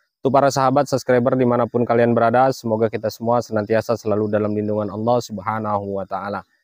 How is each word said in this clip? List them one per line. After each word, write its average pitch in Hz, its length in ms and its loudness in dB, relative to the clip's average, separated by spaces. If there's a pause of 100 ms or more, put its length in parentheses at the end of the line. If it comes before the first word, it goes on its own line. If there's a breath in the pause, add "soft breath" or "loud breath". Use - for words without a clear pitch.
(160)
Untuk 135 160 -2
para 139 160 4
sahabat 135 400 2
subscriber 127 480 2
dimanapun 120 480 2
kalian 117 320 2
berada, 117 320 4
semoga 113 400 -2
kita 110 240 -4
semua 117 320 -2
senantiasa 110 480 -2
selalu 107 400 -2
dalam 107 240 0
lindungan 107 320 -2
Allah 113 320 0
Subhanahu 104 800 -6
wa 92 80 -10
Ta'ala. 98 320 -8 (240)